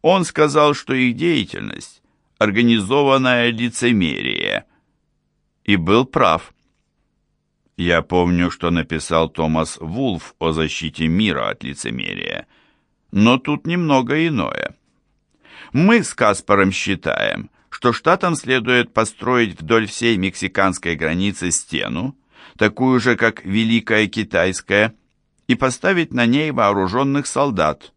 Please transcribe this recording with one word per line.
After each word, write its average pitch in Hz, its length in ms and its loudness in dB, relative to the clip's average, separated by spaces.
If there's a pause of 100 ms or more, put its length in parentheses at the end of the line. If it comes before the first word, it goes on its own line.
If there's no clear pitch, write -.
Он 180 220 4
сказал, 147 500 2
что - 200 -6
их 127 220 0
деятельность — 123 840 -4 (380)
организованное 120 1120 2
лицемерие. 73 1160 -2 (960)
И 101 100 2
был 98 300 2
прав. 98 500 0 (1200)
Я 85 260 0
помню, 87 500 2
что 85 180 -4
написал 82 580 -2
Томас 80 520 -2
Вулф 92 580 -6
о 82 140 -2
защите 80 560 -4
мира 80 400 0
от - 160 -8
лицемерия. 50 800 -10 (640)
Но 110 260 4
тут 147 300 -6
немного 156 580 0
иное. 127 520 -4 (960)
Мы 190 320 4
с - 100 -10
Каспаром 101 560 2
считаем, 52 800 -4 (180)
что - 240 0
штатам 170 440 0
следует 123 580 0
построить 113 680 0
вдоль 107 280 2
всей 113 300 0
мексиканской 92 760 -2
границы 87 560 -2
стену, 78 680 -6 (400)
такую 127 440 2
же, 117 160 0
как 113 280 -2
Великая 110 600 0
Китайская – 98 880 -2 (560)
и 120 60 2
поставить 156 580 -2
на 120 120 0
ней 147 260 0
вооружённых 117 760 0
солдат. 95 720 -2